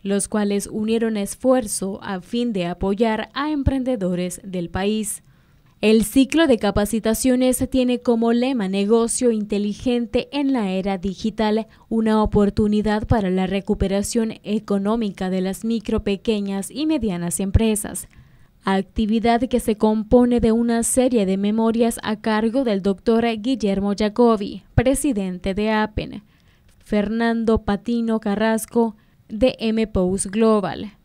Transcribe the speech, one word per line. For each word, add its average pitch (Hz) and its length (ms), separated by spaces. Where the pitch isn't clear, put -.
los 196 260
cuales 202 420
unieron 220 460
esfuerzo 202 840
a 190 180
fin 240 320
de 180 140
apoyar 208 680
a 294 180
emprendedores 240 920
del 180 240
país. 208 540
El 214 220
ciclo 269 420
de 233 120
capacitaciones 220 1120
tiene 247 300
como 233 320
lema 240 340
Negocio 226 640
inteligente 214 1000
en 277 220
la 208 160
era 190 260
digital, 214 680
una 220 320
oportunidad 208 840
para 208 220
la 185 180
recuperación 202 960
económica 202 880
de 185 140
las 190 240
micro, 226 360
pequeñas 196 680
y 302 160
medianas 196 540
empresas. 208 680
Actividad 220 800
que 240 180
se 214 160
compone 233 640
de 226 100
una 233 320
serie 247 440
de 190 100
memorias 226 680
a 214 200
cargo 220 420
del 202 160
doctor 226 460
Guillermo 202 600
Jacobi, 214 680
presidente 202 800
de 214 200
Appen, 214 500
Fernando 226 840
Patino 226 540
Carrasco, 220 760
de 220 300
M-Pose 208 720
Global 208 760